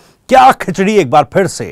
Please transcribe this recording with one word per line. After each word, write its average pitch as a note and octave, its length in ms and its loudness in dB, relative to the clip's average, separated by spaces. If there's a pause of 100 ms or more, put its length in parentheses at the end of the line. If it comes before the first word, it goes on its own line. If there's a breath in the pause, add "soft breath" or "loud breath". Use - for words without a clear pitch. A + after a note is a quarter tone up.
(280 soft breath)
क्या - 240 4
खिचड़ी F#3+ 440 -4
एक D3+ 140 0
बार D3 220 0
फिर F#3 140 0
से A2 260 -10